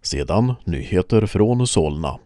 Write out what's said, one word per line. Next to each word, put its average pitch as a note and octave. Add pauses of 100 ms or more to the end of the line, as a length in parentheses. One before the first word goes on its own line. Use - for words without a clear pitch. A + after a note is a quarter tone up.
Sedan G2 (120)
nyheter F2+
från A#2+
Solna. D2+